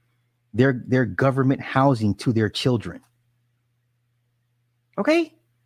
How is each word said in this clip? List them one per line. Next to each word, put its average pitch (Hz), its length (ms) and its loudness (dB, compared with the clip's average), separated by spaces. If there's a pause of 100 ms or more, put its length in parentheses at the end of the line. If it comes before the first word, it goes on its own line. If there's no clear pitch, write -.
(520)
their, 123 340 2
their 127 180 2
government 131 560 0
housing 120 560 0
to - 160 -2
their 107 180 0
children? 110 500 -4 (2000)
Okay? 311 360 0 (320)